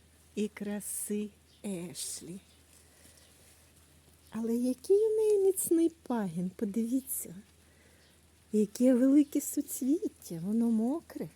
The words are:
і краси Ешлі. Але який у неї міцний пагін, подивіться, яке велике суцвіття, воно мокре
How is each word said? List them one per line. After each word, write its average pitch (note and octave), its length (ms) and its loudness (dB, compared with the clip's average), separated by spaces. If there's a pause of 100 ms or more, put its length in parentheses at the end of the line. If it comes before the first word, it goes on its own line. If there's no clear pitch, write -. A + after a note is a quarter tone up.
(360)
і G#3 120 -2
краси G#3 800 -6 (340)
Ешлі. F3+ 760 -10 (2000)
Але A3+ 180 -2
який B3+ 420 2
у A4 180 2
неї G#4+ 240 4
міцний F4 520 2 (120)
пагін, F#3 520 -4
подивіться, A3+ 800 -4 (1160)
яке G#3+ 420 4
велике C#4 480 4
суцвіття, C#4 1040 -4
воно A3+ 260 2
мокре A#3 640 -2